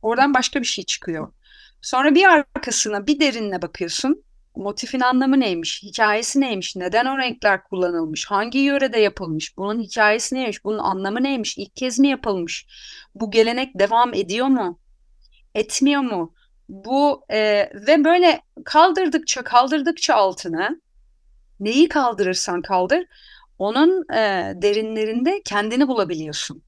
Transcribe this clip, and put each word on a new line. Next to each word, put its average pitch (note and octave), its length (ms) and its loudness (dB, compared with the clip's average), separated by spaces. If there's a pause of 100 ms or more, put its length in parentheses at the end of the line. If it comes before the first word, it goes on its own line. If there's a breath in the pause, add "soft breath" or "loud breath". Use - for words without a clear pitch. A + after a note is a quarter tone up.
Oradan C4 320 2
başka B3+ 260 0
bir A#3 60 -4
şey - 180 -6
çıkıyor. - 480 -8 (500 soft breath)
Sonra C4+ 320 2
bir F4+ 100 6
arkasına, B3 800 2
bir C#4+ 140 0
derinine A3 420 -2
bakıyorsun. G3 600 -4 (320)
Motifin G#3 440 -6
anlamı C4 400 4
neymiş? F3 420 -2
Hikayesi G#3+ 580 0
neymiş? A3+ 360 -4
Neden F#3+ 300 0
o C4+ 120 -4
renkler A3 460 0
kullanılmış? E3+ 640 -4
Hangi A3+ 320 -2
yörede C4+ 420 2
yapılmış? F3+ 560 -2
Bunun G#3 240 -6
hikayesi A3 540 0
neymiş? B3+ 300 -6
Bunun G#3+ 140 -4
anlamı G3 440 -4
neymiş? C4 360 -4
İlk G3 180 -12
kez B3 220 -6
mi C4+ 100 6
yapılmış? G3+ 580 -4 (480 loud breath)
Bu G#3+ 160 -8
gelenek A#3 480 0
devam A3+ 360 2
ediyor G3+ 320 -2
mu? A3+ 340 -2 (760)
Etmiyor C4+ 480 0
mu? F#3 320 -4 (340)
Bu, B3+ 640 -2
e, G#3+ 400 2 (160)
ve D4+ 180 4
böyle E4+ 360 4 (240)
kaldırdıkça, D#4+ 800 2
kaldırdıkça C#4 680 2
altını, F#3+ 680 -2 (800)
neyi B3 280 4
kaldırırsan G3 760 -2
kaldır, G3 420 0 (540 soft breath)
onun, D4+ 540 0
e, G3 400 0 (100)
derinlerinde A3 840 -2
kendini A3 440 0
bulabiliyorsun. D#3+ 800 -4